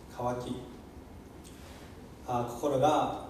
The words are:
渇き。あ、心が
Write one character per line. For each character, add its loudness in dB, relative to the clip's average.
渇 0
き。 -4
あ、 4
心 2
が 6